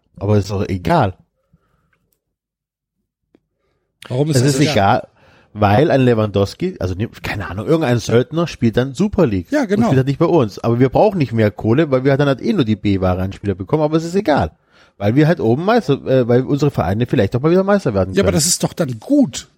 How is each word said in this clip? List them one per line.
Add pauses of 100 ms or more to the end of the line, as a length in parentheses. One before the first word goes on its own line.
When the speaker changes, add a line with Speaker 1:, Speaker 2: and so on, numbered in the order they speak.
(180)
Speaker 1:
aber
ist
doch
egal. (3000)
Speaker 2:
Warum
ist
Speaker 1:
Es
Speaker 2:
das
Speaker 1:
ist
Speaker 2:
egal?
Speaker 1:
egal, (460)
weil
ein
Lewandowski,
also
ne, (140)
keine
Ahnung,
irgendein
Söldner
spielt
dann
Super
League
Speaker 2:
Ja,
genau.
Speaker 1:
und
spielt
halt
nicht
bei
uns.
Aber
wir
brauchen
nicht
mehr
Kohle,
weil
wir
dann
halt
eh
nur
die
B-Ware
an
Spieler
bekommen,
aber
es
ist
egal. (460)
Weil
wir
halt
oben
Meister,
äh,
weil
unsere
Vereine
vielleicht
auch
mal
wieder
Meister
werden
Speaker 2:
Ja,
aber
Speaker 1:
können.
Speaker 2:
das
ist
doch
dann
gut. (100)